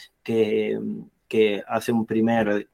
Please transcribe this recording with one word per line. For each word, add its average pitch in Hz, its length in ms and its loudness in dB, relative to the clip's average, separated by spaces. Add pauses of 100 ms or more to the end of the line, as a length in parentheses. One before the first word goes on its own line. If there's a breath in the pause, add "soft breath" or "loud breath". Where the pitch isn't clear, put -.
(240 loud breath)
que, 110 560 0 (480)
que 107 400 2
hace 117 240 -2
un 113 160 0
primer 110 680 0